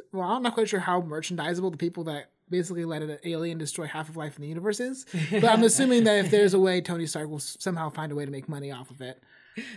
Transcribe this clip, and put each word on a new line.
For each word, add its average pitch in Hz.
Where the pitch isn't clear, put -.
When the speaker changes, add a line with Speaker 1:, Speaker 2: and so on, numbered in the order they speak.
Speaker 1:
well, 185
I'm 247
not 233
quite 220
sure 196
how 180
merchandisable 165
the 151
people 170
that 151
basically 175
let 156
an 151
alien 165
destroy 156
half 156
of 160
life 151
in 143
the 143
universe 190
is, 262
but 208
I'm 226
Speaker 2:
<laughs> -
Speaker 1:
assuming 240
that 208
if 170
there's 208
a 196
way, 185
Tony 170
Stark 151
will 151
s-, -
somehow 165
find 156
a 143
way 147
to 139
make 135
money 143
off 131
of 127
it. 127